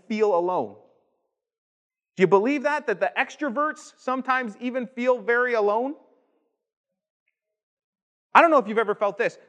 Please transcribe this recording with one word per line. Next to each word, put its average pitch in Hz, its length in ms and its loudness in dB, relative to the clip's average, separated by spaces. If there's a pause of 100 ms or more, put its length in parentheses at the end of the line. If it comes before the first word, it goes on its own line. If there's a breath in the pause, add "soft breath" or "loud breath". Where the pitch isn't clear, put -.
feel 214 280 0
alone. 170 400 -2 (1400)
Do 185 80 0
you 180 40 8
believe 233 360 2
that, 294 240 -2
that 196 120 -2
the 185 180 -2
extroverts 285 800 -6
sometimes 254 600 -4
even 247 280 -6
feel 247 320 -2
very 240 340 -2
alone? 226 420 0 (2500)
I 254 80 8
don't 330 80 6
know 311 80 6
if 202 100 0
you've 214 100 -4
ever 208 180 0
felt 202 220 -2
this. 202 200 -4 (120)